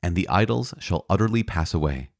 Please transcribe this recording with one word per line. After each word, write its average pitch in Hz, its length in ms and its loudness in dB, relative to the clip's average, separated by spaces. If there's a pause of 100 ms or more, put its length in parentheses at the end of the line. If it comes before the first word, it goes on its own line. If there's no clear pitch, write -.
and 87 140 0
the 92 140 0
idols 110 500 0
shall - 300 -2
utterly 110 340 2
pass 80 300 -2
away. 71 460 -2